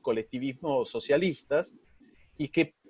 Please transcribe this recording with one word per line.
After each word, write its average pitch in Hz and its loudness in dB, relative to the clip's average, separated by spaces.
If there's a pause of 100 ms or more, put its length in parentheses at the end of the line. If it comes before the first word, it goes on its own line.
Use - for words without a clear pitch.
colectivismos 127 -2
socialistas, 151 0 (600)
y 147 -4
que 156 0 (140)